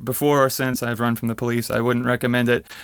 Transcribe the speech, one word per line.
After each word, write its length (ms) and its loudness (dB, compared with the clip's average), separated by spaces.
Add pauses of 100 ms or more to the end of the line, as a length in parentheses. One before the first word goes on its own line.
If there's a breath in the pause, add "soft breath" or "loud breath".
before 420 2
or 40 4
since 340 -2
I've 160 -4
run 180 0
from 120 -4
the 60 -2
police. 360 -2
I 100 0
wouldn't 260 0
recommend 420 0
it. 180 2 (180 loud breath)